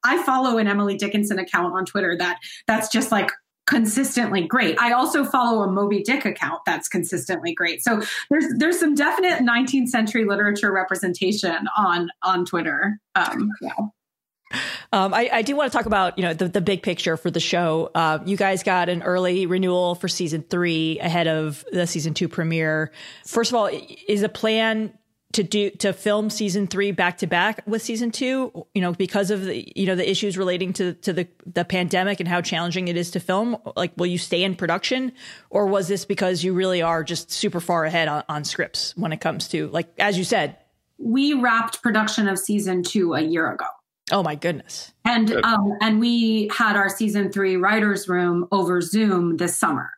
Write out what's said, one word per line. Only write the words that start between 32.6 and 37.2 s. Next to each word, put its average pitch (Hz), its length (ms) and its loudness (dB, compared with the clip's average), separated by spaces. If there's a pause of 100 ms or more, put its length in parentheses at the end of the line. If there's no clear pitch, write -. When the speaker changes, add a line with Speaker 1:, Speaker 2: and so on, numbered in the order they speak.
Speaker 2:
it 175 100 -2
is 175 140 -4
to 190 60 -2
film? 214 380 0 (180)
Like, 175 220 -2
will 175 120 0
you 175 100 -2
stay 175 240 -2
in 190 140 0
production, 247 560 -2 (360)
or 208 200 2
was 190 200 2
this 190 160 -2
because 185 400 0
you 185 80 2
really 185 300 2
are 165 200 0
just 160 280 -8